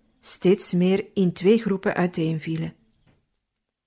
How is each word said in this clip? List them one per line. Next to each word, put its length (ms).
steeds 540
meer 400
in 200
twee 260
groepen 340
uiteenvielen. 840